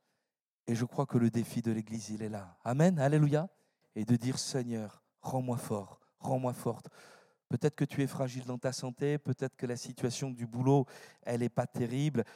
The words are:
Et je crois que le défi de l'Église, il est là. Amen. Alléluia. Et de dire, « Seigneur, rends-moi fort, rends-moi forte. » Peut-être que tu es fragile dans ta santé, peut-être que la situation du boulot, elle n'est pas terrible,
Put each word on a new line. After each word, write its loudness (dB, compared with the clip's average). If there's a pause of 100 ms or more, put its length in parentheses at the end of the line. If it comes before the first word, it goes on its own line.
(680)
Et 2
je 0
crois 0
que 2
le 6
défi 0
de 0
l'Église, -4
il -6
est -4
là. -10
Amen. 4
Alléluia. 4 (460)
Et -2
de 6
dire, « 0
Seigneur, -4 (180)
rends-moi -2
fort, -6 (200)
rends-moi -2
forte. » -6 (640)
Peut-être 0
que 0
tu -2
es 2
fragile -6
dans -6
ta -2
santé, -2
peut-être -4
que -6
la -4
situation -4
du -8
boulot, 4 (340)
elle -2
n'est 2
pas 0
terrible, 0 (120)